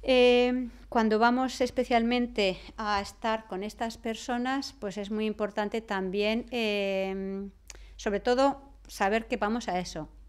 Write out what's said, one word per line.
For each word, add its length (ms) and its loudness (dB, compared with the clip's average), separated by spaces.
eh, 640 6
cuando 300 4
vamos 420 2
especialmente 960 2
a 240 -2
estar 460 -4
con 160 -8
estas 340 -6
personas, 840 -4
pues 200 -6
es 120 -6
muy 160 -2
importante 540 -2
también, 720 -2
eh, 960 -2
sobre 240 -2
todo, 520 0
saber 380 0
que 120 -4
vamos 300 -2
a 100 -2
eso 320 -8